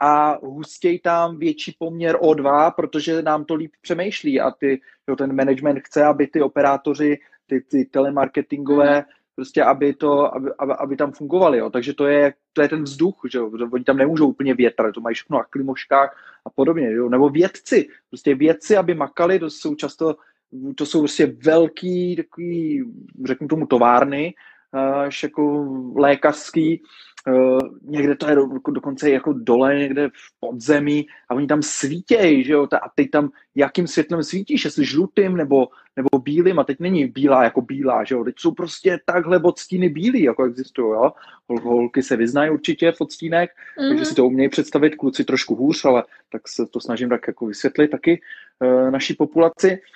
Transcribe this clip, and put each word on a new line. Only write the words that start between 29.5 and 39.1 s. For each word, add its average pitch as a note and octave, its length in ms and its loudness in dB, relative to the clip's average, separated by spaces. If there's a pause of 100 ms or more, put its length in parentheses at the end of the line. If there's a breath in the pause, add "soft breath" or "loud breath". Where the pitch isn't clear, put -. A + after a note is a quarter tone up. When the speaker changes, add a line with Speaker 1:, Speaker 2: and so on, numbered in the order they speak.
Speaker 1:
někde C#3+ 340 -2
v - 300 -20
podzemí D3 680 0 (220 loud breath)
a B2 60 -2
oni C#3 120 -2
tam D3+ 140 0
svítěj, D#3 840 2
že C3+ 100 0
jo, C#3+ 140 2
ta-, - 100 0
a - 180 -4
teď C#3 160 0
tam, D3 180 0 (260 soft breath)
jakým C#3+ 320 0
světlem E3 360 -2
svítíš, G3+ 420 -4
jestli D3 200 0
žlutým F#3 520 0
nebo, C#3 300 2 (280 soft breath)
nebo C3+ 240 0
bílým, E3+ 400 0
a C3+ 40 0
teď C3+ 160 -6
není E3+ 280 0
bílá C3 360 2
jako A#2 180 0
bílá, B2+ 420 -4
že C3 120 -4
jo, A#2 80 -2
teď A#2+ 140 -6
jsou E3+ 140 -2
prostě E3+ 540 -4
takhle F3 380 0